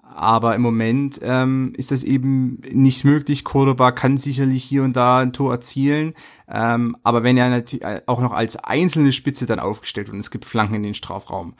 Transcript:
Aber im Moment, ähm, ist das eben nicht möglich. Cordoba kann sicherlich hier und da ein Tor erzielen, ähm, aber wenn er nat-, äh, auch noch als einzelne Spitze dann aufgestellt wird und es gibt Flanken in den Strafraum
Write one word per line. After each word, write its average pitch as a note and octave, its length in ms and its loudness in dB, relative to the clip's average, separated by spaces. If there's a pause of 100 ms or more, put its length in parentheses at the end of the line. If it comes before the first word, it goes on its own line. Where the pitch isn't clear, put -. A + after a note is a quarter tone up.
(140)
Aber A2 400 2
im A#2 80 0
Moment, A#2 600 0
ähm, C3 540 0
ist - 140 -6
das C3 120 -2
eben C3 580 0 (120)
nicht C3+ 320 4
möglich. C#3+ 400 2
Cordoba C3 480 2
kann C3 240 0
sicherlich C3 480 -2
hier C#3 180 0
und B2+ 140 0
da B2 220 4
ein B2+ 140 0
Tor C3 200 -2
erzielen, C#3+ 640 -2 (360)
ähm, A#2 520 0
aber A#2 220 2
wenn B2+ 120 4
er B2 140 4
nat-, B2 240 -4
äh, G#2 320 -8
auch A#2+ 160 -2
noch A#2 100 -2
als G#2+ 240 -2
einzelne D3+ 560 2
Spitze C3+ 320 -4
dann A2 160 -4
aufgestellt G#2 480 -8
wird G#2 60 -14
und G2 60 -8
es - 100 -10
gibt - 160 -12
Flanken G#2+ 300 -2
in G#2 60 -4
den G#2 120 -6
Strafraum - 640 -12